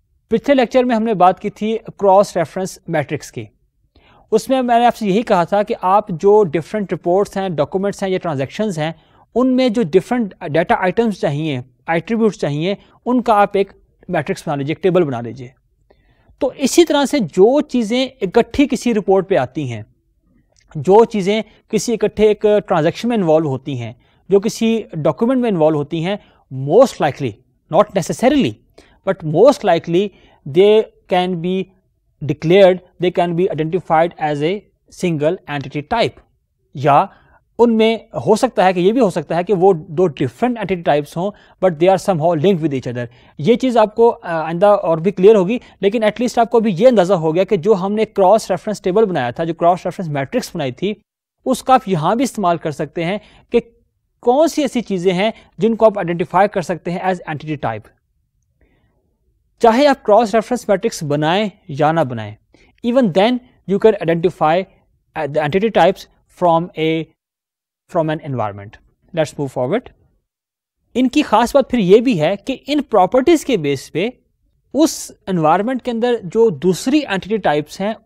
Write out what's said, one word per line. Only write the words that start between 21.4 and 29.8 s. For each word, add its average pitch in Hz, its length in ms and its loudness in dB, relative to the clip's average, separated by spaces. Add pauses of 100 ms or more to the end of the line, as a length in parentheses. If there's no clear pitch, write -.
किसी 233 220 -2
इकट्ठे 214 380 0
एक 202 160 -2
ट्रांजैक्शन 202 600 0
में 240 80 -2
इन्वॉल्व 156 320 2
होती 135 280 -6
हैं, 117 240 -12 (300)
जो 196 100 4
किसी 226 440 -2 (120)
डॉक्यूमेंट 226 460 0
में 240 60 0
इन्वॉल्व 160 280 2
होती 147 260 -4
हैं, 196 160 -4 (500)
most 220 260 4
likely, 135 380 -4 (400)
not 196 220 2
necessarily, 196 600 0 (540)
but 185 160 -4
most 170 400 2
likely 175 440 0 (400)